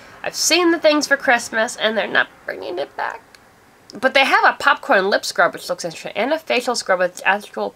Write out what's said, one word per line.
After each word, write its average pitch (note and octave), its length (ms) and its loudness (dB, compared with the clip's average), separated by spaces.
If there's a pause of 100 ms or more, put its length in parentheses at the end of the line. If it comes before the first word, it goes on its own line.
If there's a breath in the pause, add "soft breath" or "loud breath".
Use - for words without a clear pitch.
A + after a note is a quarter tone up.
(240 loud breath)
I've - 120 -8
seen E4+ 360 2
the E4+ 80 0
things D4+ 280 4
for C#4 80 0
Christmas, A#3+ 640 0
and A3 200 -2
they're F3+ 100 -2
not - 200 0 (180)
bringing - 340 -8
it - 180 -8
back. - 240 -6 (720)
But C4 200 0
they C4+ 100 6
have F#4+ 220 4
a C#4+ 120 4
popcorn G3+ 520 2
lip - 160 -2
scrub, E3+ 260 0
which - 160 -12
looks F3+ 160 -6
interesting, E3 320 -10
and B3 160 -2
a D#4+ 80 -2
facial A#3+ 360 -2
scrub F#3+ 240 -2
with F3+ 260 -2
actual G#3 500 -4